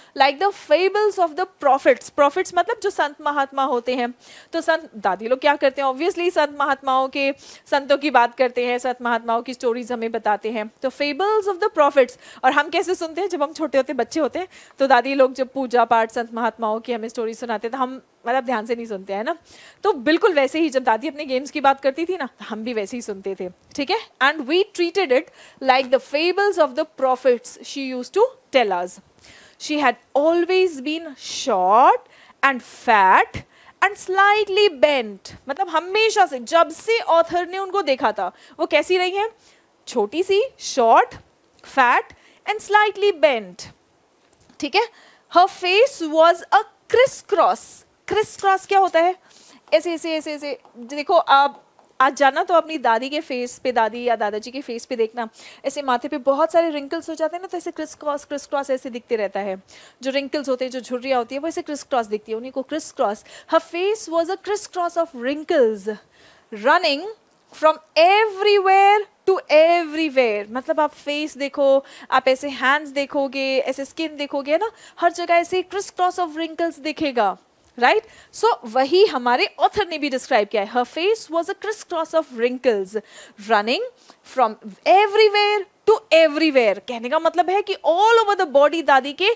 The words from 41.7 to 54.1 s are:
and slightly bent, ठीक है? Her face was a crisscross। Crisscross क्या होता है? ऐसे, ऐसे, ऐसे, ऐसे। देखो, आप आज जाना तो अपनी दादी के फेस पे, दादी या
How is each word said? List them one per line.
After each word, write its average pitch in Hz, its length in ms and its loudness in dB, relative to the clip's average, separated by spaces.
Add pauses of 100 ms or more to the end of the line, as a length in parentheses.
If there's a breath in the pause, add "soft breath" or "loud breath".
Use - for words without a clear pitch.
and 415 220 -4
slightly 403 420 2 (100)
bent, 220 420 -2 (960)
ठीक 285 160 -4
है? 453 120 2 (500 soft breath)
Her 370 260 2
face 370 500 2
was 330 240 6 (160)
a 415 100 6 (320)
crisscross। 339 920 0 (260)
Crisscross 392 560 0
क्या 392 120 4
होता 349 200 2
है? 359 160 2 (580 soft breath)
ऐसे, 330 200 2
ऐसे, 320 200 -6
ऐसे, 311 200 -6
ऐसे। 285 260 -10 (180)
देखो, 277 360 -6
आप 277 500 4 (380)
आज 269 160 2
जाना 285 260 2
तो 359 100 -2
अपनी 320 240 2
दादी 240 320 0
के 294 100 -4
फेस 247 440 -8
पे, 254 80 -2
दादी 226 320 0
या 233 120 0